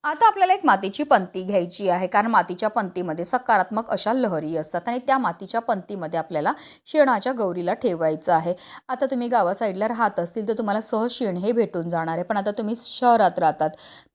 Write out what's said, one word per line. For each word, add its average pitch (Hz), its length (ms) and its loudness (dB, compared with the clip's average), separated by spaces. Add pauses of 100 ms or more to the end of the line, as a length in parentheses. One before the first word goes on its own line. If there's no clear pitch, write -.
आता 302 220 2
आपल्याला 392 260 6
एक 392 120 0
मातीची 202 380 2
पंती 190 400 2
घ्यायची 185 460 -2
आहे, 180 180 0
कारण 208 200 2
मातीच्या 190 420 0
पंतीमध्ये 180 560 -4
सकारात्मक 220 680 0
अशा 208 220 -2
लहरी 170 440 -2
असतात 175 300 -4
आणि 240 120 -4
त्या 262 200 0
मातीच्या 202 420 -4
पंतीमध्ये 185 580 -4
आपल्याला 160 340 -2 (340)
शेणाच्या 262 460 2
गौरीला 180 400 -2
ठेवायचं 165 600 0
आहे. 170 220 2 (340)
आता 254 180 -2
तुम्ही 247 220 -2
गावा 208 260 2
साईडला 208 340 -2
राहत 226 320 0
असतील, 202 280 -6
तर 233 40 0
तुम्हाला 214 280 -2
सहज 226 300 -2
शेण 202 260 -2
हे 196 160 -2
भेटून 180 380 0
जाणार 165 240 -2
आहे, 170 80 -4
पण 208 140 -2
आता 202 140 -2
तुम्ही 214 280 -4
शहरात 220 600 4
राहतात, 156 320 2 (440)